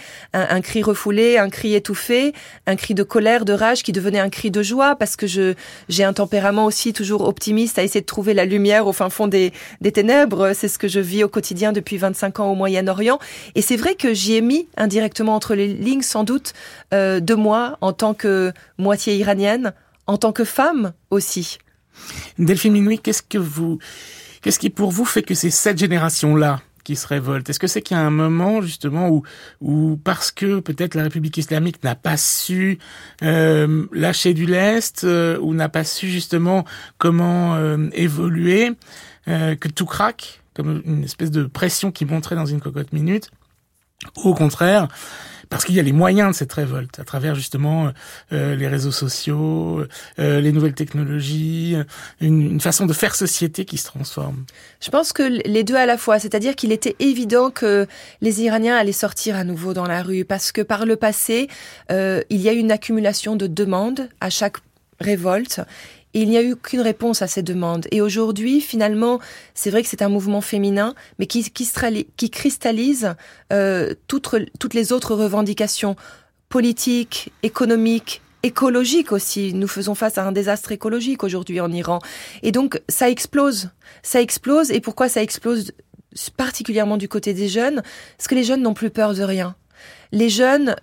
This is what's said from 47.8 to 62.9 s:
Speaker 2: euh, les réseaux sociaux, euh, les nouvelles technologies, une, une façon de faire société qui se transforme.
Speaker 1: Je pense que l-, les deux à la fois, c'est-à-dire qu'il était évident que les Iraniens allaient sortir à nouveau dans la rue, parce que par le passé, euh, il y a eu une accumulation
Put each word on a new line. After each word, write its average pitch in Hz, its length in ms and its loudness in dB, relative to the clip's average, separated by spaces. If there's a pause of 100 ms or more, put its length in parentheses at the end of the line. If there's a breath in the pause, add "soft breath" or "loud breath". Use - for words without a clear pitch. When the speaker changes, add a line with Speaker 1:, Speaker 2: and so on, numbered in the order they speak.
Speaker 2:
euh, 143 240 0
les 135 100 -2
réseaux 139 240 -2
sociaux, 156 920 -2 (340 loud breath)
euh, 147 220 2
les 147 100 4
nouvelles 151 220 4
technologies, 151 1040 -2 (440 loud breath)
une, 156 200 4
une 151 200 0
façon 175 260 0
de 160 80 2
faire 202 200 0
société 175 520 -2
qui 151 100 -10
se - 80 -6
transforme. 135 600 -8 (360 loud breath)
Speaker 1:
Je - 100 -10
pense 311 220 2
que 294 100 0
l-, 247 220 0
les 214 180 2
deux 240 140 0
à 262 80 4
la 240 140 2
fois, 214 200 2
c'est-à-dire 214 380 -2
qu'il 220 160 0
était 220 280 -2
évident 247 500 2
que 202 360 2 (360 loud breath)
les 220 200 0
Iraniens 226 340 2
allaient 202 160 2
sortir 208 440 -4
à 185 80 -2
nouveau 175 300 -4
dans 180 120 -4
la 175 160 -2
rue, 185 220 -2
parce - 280 -4
que 214 100 -2
par 214 240 -2
le 220 100 2
passé, 226 520 0 (420 loud breath)
euh, 190 400 0
il 202 100 0
y 202 80 2
a 226 60 4
eu 233 40 0
une 220 140 2
accumulation 214 640 -2